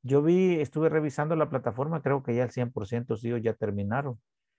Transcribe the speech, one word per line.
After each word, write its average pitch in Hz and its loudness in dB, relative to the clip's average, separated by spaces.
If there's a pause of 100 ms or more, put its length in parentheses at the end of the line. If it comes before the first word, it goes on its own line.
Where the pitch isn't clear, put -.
Yo 135 2
vi, 175 4
estuve 151 0
revisando 151 0
la 156 2
plataforma, 131 -2
creo 135 0
que 117 -2
ya 123 2
el 127 -2
cien 123 -2
por 104 -6
ciento 117 -4
sí 117 -6
o 120 -2
ya 110 0
terminaron, 107 -2 (400)